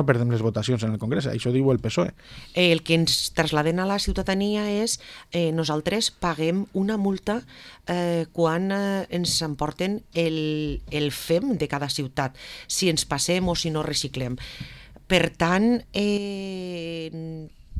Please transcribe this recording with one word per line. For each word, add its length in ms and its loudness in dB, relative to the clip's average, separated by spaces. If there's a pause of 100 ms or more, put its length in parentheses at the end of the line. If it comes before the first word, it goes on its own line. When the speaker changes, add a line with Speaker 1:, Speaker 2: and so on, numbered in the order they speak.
Speaker 1:
perdem 240 4
les 100 2
votacions 420 2
en 120 0
el 40 -6
Congrés. 300 0
Això 240 0
diu 180 4
el 120 4
psoe. 320 0 (400)
Speaker 2:
El 260 6
que 140 2
ens 400 2
trasladen 440 2
a 60 0
la 140 0
ciutadania 720 0
és, 260 0 (340)
eh, 200 2
nosaltres 600 0
paguem 520 0 (100)
una 240 0
multa, 440 -2 (440)
eh, 460 0
quan, 400 2
eh, 400 0
ens 320 0
emporten 580 -2 (140)
el, 760 0
el 220 0
fem 480 0
de 80 0
cada 240 -4
ciutat, 480 -4 (320)
si 180 0
ens 160 2
passem 460 2
o 80 0
si 100 -2
no 140 0
reciclem. 560 -4 (720)
Per 140 6 (100)
tant, 560 2
eh, 1600 -4 (320)